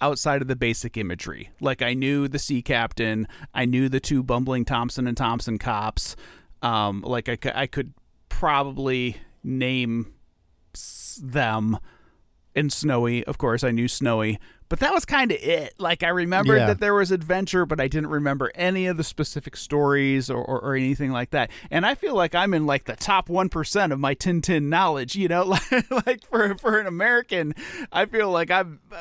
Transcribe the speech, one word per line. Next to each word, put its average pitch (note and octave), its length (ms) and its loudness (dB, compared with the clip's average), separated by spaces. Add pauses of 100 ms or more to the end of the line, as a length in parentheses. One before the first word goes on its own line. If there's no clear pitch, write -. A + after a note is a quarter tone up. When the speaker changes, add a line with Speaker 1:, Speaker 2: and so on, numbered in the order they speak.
Speaker 1:
outside C#3+ 400 2
of C3 80 -2
the C3 80 -2
basic A#2 400 -2
imagery. F2 540 -6 (100)
Like, C3 220 0
I A#2+ 100 2
knew C3+ 360 2
the C#3 100 -4
sea B2+ 240 -2
captain. A2 640 0 (240)
I B2+ 140 0
knew B2+ 240 2
the C3 100 0
two C3+ 220 0
bumbling B2+ 420 0
Thompson B2 420 0
and A#2+ 120 -2
Thompson A#2 400 0
cops. G#2+ 580 -4 (460)
Um, G#2 400 0
like, B2 260 -4
I A#2+ 120 -2
c-, C3+ 140 -2
I C3+ 120 -2
could - 260 -6 (380)
probably C3+ 880 0 (260)
name B2+ 680 -2 (600)
s-, - 480 -6
them. A2+ 560 0 (800)
And D3 160 2
Snowy, A#2+ 520 0
of - 120 -6
course, A#2+ 280 0
I B2 80 2
knew A#2 160 2
Snowy. A2 500 0 (300)
But - 100 -2
that D4+ 160 2
was F4 100 0
kinda B3+ 300 2 (300)
it. - 140 -12
Like, E3+ 260 -2
I E3+ 40 2
remembered F3+ 500 4
Speaker 2:
Yeah. A#2 80 6
Speaker 1:
that G#2 120 2
there G#3 160 4
was G3 160 4
adventure, F3+ 560 2
but D3 140 0
I C3+ 80 2
didn't D3+ 220 -2
remember C#3 440 0
any F#3 320 0
of F3 100 0
the D#3+ 60 -2
specific - 540 -6
stories C#3 720 2
or, A#2+ 80 -2
or, B2 220 -4
or C3+ 160 -2
anything C3+ 340 0
like B2 200 -4
that. B2 200 0 (180)
And E3+ 160 0
I C4 120 0
feel D4+ 180 -2
like F3 180 2
I'm F#3 220 2
in, D#3 100 0
like, C#3 200 0
the A#2 100 -8
top F#3+ 340 0
one F#3 200 0
percent E3+ 440 0
of C3+ 60 -2
my C#3 160 0
Tintin E3+ 540 0
knowledge, D#3 480 0
you F#3+ 100 2
know? F3 180 2
<laughs> F#3 260 0
Like, B3+ 200 2 (160)
like, B3+ 220 -2
for, G#3 280 2
for G#3+ 220 2
an G#3 80 0
American, F3+ 680 0 (360)
I G3 160 2
feel G#3 240 0
like E3+ 220 2
I'm, F3+ 260 0 (220)